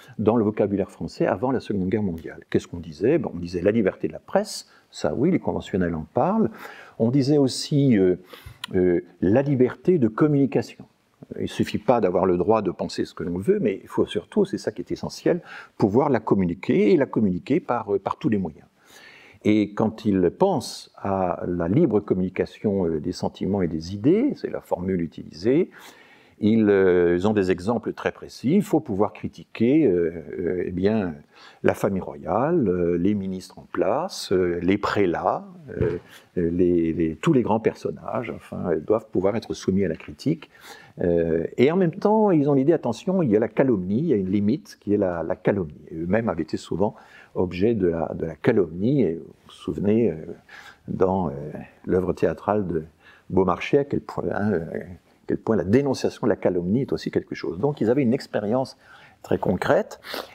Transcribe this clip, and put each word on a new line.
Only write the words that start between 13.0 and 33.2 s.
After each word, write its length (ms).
ce 80
que 100
l'on 140
veut, 200
mais 240
il 60
faut 160
surtout, 400
c'est 140
ça 140
qui 100
est 100
essentiel, 480
pouvoir 320
la 100
communiquer 720
et 40
la 100
communiquer 540
par, 340
euh, 40
par 180
tous 120
les 100
moyens. 280
Et 320
quand 300
il 260
pense 640
à 500
la 220
libre 320
communication, 840
euh, 140
des 120
sentiments 500
et 60
des 260
idées, 420
c'est 140
la 100
formule 400
utilisée, 720
ils, 280
euh, 480
ils 120
ont 40
des 180
exemples 420
très 180
précis. 460
Il 60
faut 180
pouvoir 320
critiquer, 720
euh, 380
euh, 280
eh 60
bien, 420
la 120
famille 260
royale, 680
euh, 300
les 160
ministres 440